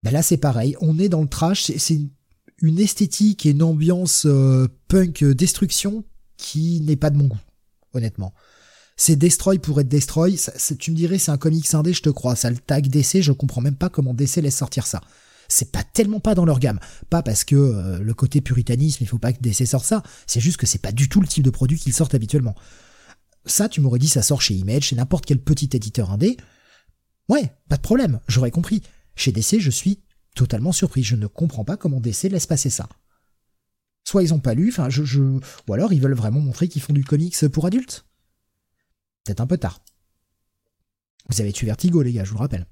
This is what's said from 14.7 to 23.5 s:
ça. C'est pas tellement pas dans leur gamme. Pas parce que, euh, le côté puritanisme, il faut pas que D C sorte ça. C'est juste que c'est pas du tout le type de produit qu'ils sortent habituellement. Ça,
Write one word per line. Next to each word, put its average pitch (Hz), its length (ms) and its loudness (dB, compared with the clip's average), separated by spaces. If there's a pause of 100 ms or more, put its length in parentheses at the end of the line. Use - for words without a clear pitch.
ça. - 160 -6 (480)
C'est - 220 0
pas - 120 -4
tellement 214 360 0
pas 214 160 2
dans 175 100 4
leur 143 140 4
gamme. 117 200 0 (300)
Pas 170 140 0
parce 107 200 -2
que, - 120 2
euh, 98 440 2
le 110 140 -2
côté 135 280 0
puritanisme, 123 600 0
il 107 60 -4
faut 117 120 -4
pas 117 140 0
que - 80 -6
D 117 120 0
C 123 120 0
sorte 127 200 -2
ça. 214 180 0 (220)
C'est - 140 -2
juste 139 180 0
que - 80 -2
c'est - 160 -2
pas 101 100 -6
du 131 180 2
tout 202 120 4
le 160 60 2
type - 160 0
de 131 60 4
produit 135 300 0
qu'ils 131 140 -2
sortent 147 220 0
habituellement. 117 400 0 (920)
Ça, 208 240 0